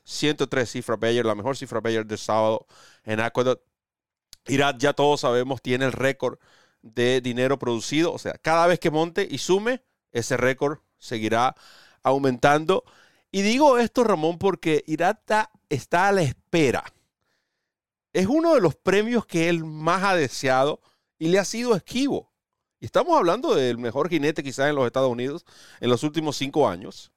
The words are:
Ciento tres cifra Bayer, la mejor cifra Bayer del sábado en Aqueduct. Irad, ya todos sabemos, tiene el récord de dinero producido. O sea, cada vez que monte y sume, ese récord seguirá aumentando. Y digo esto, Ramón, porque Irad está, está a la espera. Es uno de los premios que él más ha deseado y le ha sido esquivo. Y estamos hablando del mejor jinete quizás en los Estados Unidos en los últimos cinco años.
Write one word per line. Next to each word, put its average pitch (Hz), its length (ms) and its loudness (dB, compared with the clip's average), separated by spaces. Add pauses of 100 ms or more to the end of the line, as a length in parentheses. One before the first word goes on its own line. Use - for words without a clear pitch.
Ciento 143 460 -4
tres 127 220 -2
cifra 120 240 -6
Bayer, 117 320 0
la 107 80 0
mejor 117 200 -6
cifra 117 240 -8
Bayer 110 280 -4
del 107 100 -8
sábado 110 480 -2 (380)
en 110 160 -4
Aqueduct. 123 420 -2 (840)
Irad, 139 320 0
ya 143 140 2
todos 143 280 2
sabemos, 127 400 -2
tiene 127 240 -2
el 127 60 0
récord 127 480 -4 (420)
de 123 400 0
dinero 127 380 -2
producido. 120 540 -2
O 123 40 -10
sea, 92 240 -8
cada 170 240 2
vez 175 140 2
que 170 100 -2
monte 170 400 -2
y 135 80 -8
sume, 214 460 0 (280)
ese 120 260 -4
récord 131 420 0 (180)
seguirá 113 580 -2 (480)
aumentando. 139 800 2 (480)
Y 190 100 0
digo 247 360 4
esto, 240 260 0
Ramón, 170 340 0
porque 170 500 0
Irad 165 320 0
está, 214 320 -2 (180)
está 175 380 0
a 202 40 4
la 190 120 2
espera. 131 600 0 (1300)
Es 185 160 0
uno 320 280 2
de 240 60 4
los 160 140 2
premios 214 500 0
que 170 240 0
él 165 160 -2
más 160 380 -2
ha 196 120 2
deseado 135 640 0 (400)
y 160 80 -4
le 180 100 2
ha 190 80 0
sido 233 300 -2
esquivo. - 560 -4 (480)
Y 117 60 -12
estamos 311 320 2
hablando 233 380 2
del 123 220 0
mejor 123 320 -4
jinete 156 320 -2
quizás 139 280 -2
en 147 60 -2
los 131 100 2
Estados 131 260 0
Unidos 131 340 -6 (340)
en 120 100 -2
los 120 140 2
últimos 151 340 -4
cinco 139 300 0
años. 95 500 -10